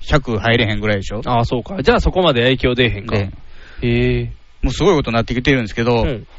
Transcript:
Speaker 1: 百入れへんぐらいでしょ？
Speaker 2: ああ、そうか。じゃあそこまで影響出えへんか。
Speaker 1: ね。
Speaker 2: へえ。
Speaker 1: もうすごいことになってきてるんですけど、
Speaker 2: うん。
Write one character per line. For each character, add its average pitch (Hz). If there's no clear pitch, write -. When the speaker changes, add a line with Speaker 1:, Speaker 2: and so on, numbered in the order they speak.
Speaker 1:
百 -
入 117
れ 117
へ 107
ん 104
ぐ 107
ら 104
い -
で 98
し -
ょ？ 104
Speaker 2:
あ 120
あ、 117
そ 127
う 113
か。 -
じ 240
ゃ 240
あ 190
そ -
こ 185
ま 165
で 120
影 131
響 123
出 123
え -
へ 98
ん 98
か。 110
Speaker 1:
ね。 98
Speaker 2:
へ 120
え。 117
Speaker 1:
も 139
う -
す -
ご 190
い 165
こ 139
と 120
に 113
な 113
っ -
て 117
き 123
て 143
る 131
ん 117
で 104
す -
け 117
ど、 120
Speaker 2:
う -
ん。 123